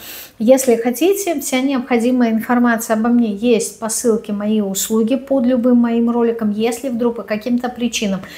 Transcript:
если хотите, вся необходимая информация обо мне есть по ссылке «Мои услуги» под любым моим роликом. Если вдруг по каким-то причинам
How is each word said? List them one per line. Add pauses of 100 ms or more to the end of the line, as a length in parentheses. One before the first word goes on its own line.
(400)
если
хотите,
вся
необходимая
информация
обо
мне
есть
по
ссылке
«Мои
услуги»
под
любым
моим
роликом.
Если
вдруг
по
каким-то
причинам (160)